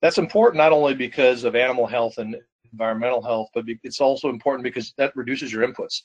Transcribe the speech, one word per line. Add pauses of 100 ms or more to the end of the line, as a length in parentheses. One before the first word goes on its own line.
That's
important
not
only
because
of
animal
health
and (360)
environmental
health,
but
be-,
it's
also
important
because
that
reduces
your
inputs.